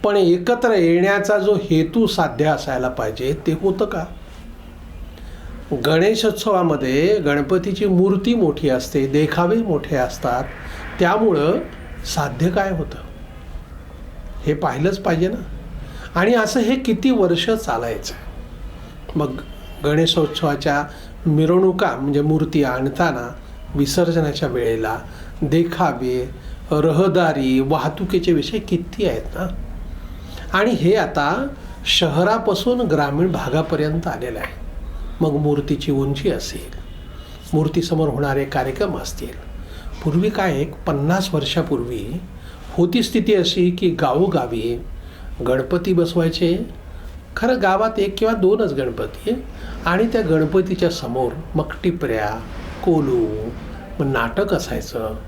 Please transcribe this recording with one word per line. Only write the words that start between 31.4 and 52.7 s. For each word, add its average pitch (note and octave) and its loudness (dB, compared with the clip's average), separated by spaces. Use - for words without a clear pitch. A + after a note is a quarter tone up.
शहरापासून G3 2
ग्रामीण D#3 2
भागापर्यंत D#3 0
आलेलं A#2+ -4
आहे. - -10
मग D#3 2
मूर्तीची C#3+ 0
उंची C#3 0
असेल, - -6
मूर्तीसमोर D#3+ 2
होणारे C#3 0
कार्यक्रम C#3 -2
असतील. - -8
पूर्वी F3 2
काय, F#3 0
एक D3+ -6
पन्नास E3 0
वर्षापूर्वी C3 -2
होती F3 4
स्थिती A3 2
अशी F3+ 4
की F3+ 2
गावोगावी B2 0
गणपती F3 2
बसवायचे. E3+ 2
खरं A#3+ 2
गावात G#3+ 2
एक G3 0
किंवा A3+ 4
दोनच G3 4
गणपती, C3 -4
आणि F#3+ 4
त्या A3+ 2
गणपतीच्या E3+ 2
समोर B2+ -2
मग D#3 0
टिपऱ्या, A2+ -2